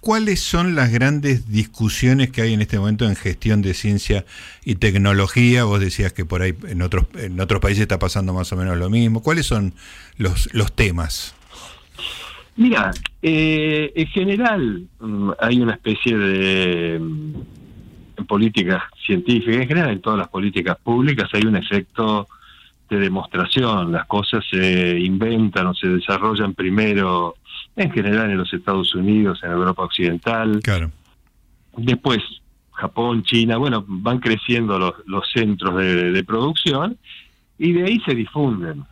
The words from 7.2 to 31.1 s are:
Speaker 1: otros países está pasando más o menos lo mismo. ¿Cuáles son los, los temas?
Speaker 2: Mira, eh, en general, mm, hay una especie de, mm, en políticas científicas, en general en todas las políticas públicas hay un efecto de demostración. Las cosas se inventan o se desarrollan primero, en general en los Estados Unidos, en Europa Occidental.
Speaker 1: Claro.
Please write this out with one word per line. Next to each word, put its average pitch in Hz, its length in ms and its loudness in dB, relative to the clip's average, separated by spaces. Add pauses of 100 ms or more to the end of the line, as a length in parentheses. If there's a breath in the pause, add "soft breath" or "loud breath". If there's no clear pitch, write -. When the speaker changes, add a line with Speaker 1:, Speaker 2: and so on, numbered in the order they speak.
Speaker 1:
otros 95 200 0
países 101 220 2
está 98 160 0
pasando 92 360 -2
más 92 180 -4
o 95 40 -4
menos 92 200 -2
lo 90 140 -2
mismo. 113 320 2
¿Cuáles 156 240 0
son 101 260 0 (460 loud breath)
los, - 340 0
los 110 200 0
temas? 85 640 -2 (1200 loud breath)
Speaker 2:
Mira, 220 340 4 (320)
eh, 156 760 0
en 160 120 0
general, 190 760 0 (140)
mm, 104 300 -2 (100)
hay 123 200 4
una 117 120 2
especie 110 440 -2
de, 95 840 0
mm, 156 320 -8 (840)
en 104 80 -8
políticas 101 540 2 (240)
científicas, 117 580 2
en 131 40 -2
general 151 240 0
en 95 100 -4
todas 107 200 -2
las 87 80 -6
políticas 95 520 -2
públicas 120 520 0
hay 104 100 2
un 110 140 4
efecto 101 720 -2 (600 loud breath)
de 104 100 -2
demostración. 95 920 0
Las 85 160 -2
cosas 101 420 -2
se 90 520 2
inventan 98 680 0
o 90 80 -2
se 92 140 -2
desarrollan 98 680 0
primero, 95 800 0 (400 loud breath)
en 190 160 -2
general 107 400 0
en 95 80 0
los 90 140 -4
Estados 95 420 -2
Unidos, 98 480 2
en 87 80 -6
Europa 90 320 0
Occidental. 104 800 -2
Speaker 1:
Claro. 85 300 -2 (840)